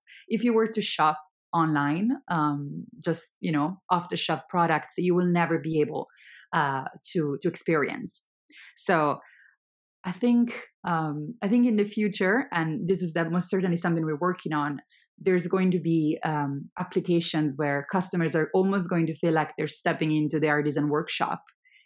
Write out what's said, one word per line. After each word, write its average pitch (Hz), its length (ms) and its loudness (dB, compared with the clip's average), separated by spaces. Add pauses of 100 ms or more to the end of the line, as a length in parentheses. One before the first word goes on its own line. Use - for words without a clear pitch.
(280)
if 220 160 0
you 240 80 4
were 220 140 4
to 220 140 -4
shop 156 380 2 (340)
online, 160 580 2 (200)
um, 147 540 -2 (200)
just, - 360 -4
you 175 120 -2
know, 156 240 0 (140)
off-the-shelf 175 600 -2
products, 160 480 0
you 175 160 2
will 180 160 4
never 170 280 2
be 156 220 -2
able, - 280 -2 (440)
uh, 139 320 0 (280)
to, 147 300 -2
to 180 60 0
experience. - 760 -2 (540)
So 156 420 2 (840)
I 180 80 -4
think, 240 500 2 (240)
um, 156 560 -2
I 202 60 -2
think 247 180 4
in 226 100 2
the 202 80 4
future, 208 680 0
and 160 360 -2
this 180 140 0
is 165 100 -2
the, 165 160 -2
most 175 220 -2
certainly 185 260 0
something 165 300 0
we're 156 100 -2
working 175 380 -2
on, 147 260 -2 (400)
there's 180 280 2
going 185 240 2
to 180 80 0
be, 156 440 2
um, 143 540 -4
applications 170 800 0
where 143 340 -2
customers 175 460 0
are 156 180 2
almost 190 340 2
going 170 180 0
to 156 100 -4
feel 170 160 0
like 156 260 0
they're 156 80 -2
stepping 156 480 0
into 151 240 0
the 151 100 2
artisan 147 400 2
workshop - 540 -2 (440)